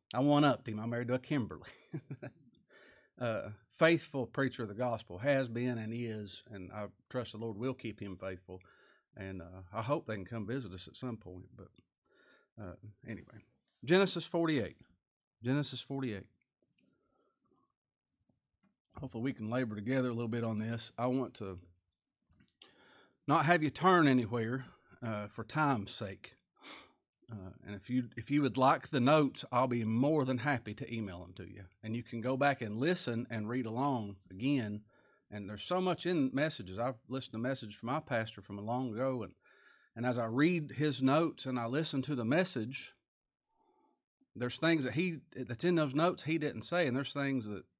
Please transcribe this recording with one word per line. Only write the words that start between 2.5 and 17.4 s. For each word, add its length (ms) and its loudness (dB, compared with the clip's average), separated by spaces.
Uh, 300 -2
faithful 480 4
preacher 380 -2
of 80 -6
the 40 -10
gospel, 440 -2
has 280 2
been 300 -2
and 180 -6
is, 560 -6
and 220 -12
I 140 -6
trust 220 -6
the 60 -12
Lord 200 -6
will 160 -2
keep 260 -8
him 160 -8
faithful. 460 -10
And, 280 -8
uh, 180 -14
I 80 -2
hope 240 -2
they 80 -4
can 100 -6
come 220 -8
visit 260 -6
us 160 -12
at 80 -18
some 220 -8
point. 260 -16
But, 140 -18
uh, 180 -10
anyway, 380 -14
Genesis 400 4
forty-eight. 540 0
Genesis 380 0
forty-eight. 460 -4